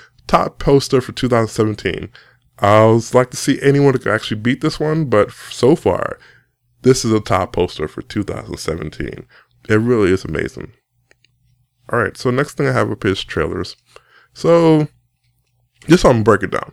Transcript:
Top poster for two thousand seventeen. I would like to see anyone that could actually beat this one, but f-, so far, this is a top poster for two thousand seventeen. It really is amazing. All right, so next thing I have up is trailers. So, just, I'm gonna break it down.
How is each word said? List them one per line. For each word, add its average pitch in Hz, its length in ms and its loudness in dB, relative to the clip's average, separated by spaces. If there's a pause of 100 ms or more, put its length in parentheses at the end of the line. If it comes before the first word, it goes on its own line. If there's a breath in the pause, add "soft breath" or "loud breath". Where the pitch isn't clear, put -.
(260 loud breath)
Top - 320 0
poster 139 440 2
for - 100 -8
two - 180 -4
thousand 113 200 2
seventeen. 104 600 -4 (540 soft breath)
I 107 220 6
would 113 300 2
like 127 160 2
to 139 60 -12
see - 220 -2
anyone 139 340 4
that 127 100 -4
could 104 100 0
actually 107 260 -4
beat 120 220 -4
this 151 180 -4
one, 156 260 -2
but 107 240 2
f-, - 220 -20
so 135 240 2
far, - 440 -2 (640 soft breath)
this 127 200 2
is 113 80 0
a 110 80 2
top 95 340 -2
poster 87 340 -4
for - 160 -12
two 104 200 -6
thousand - 340 -10
seventeen. - 680 -10 (420 soft breath)
It 110 100 2
really 110 340 2
is 92 120 -2
amazing. - 480 -8 (1200)
All 113 60 -2
right, 107 180 -2
so - 140 -6
next 131 240 -4
thing 143 140 -2
I 131 40 -2
have 110 200 -2
up 107 120 -10
is 98 200 -2
trailers. 87 520 -6 (580 soft breath)
So, 160 540 2 (1040)
just, 175 160 6
I'm 165 60 6
gonna 113 120 2
break 104 200 4
it 90 80 -4
down. - 220 -6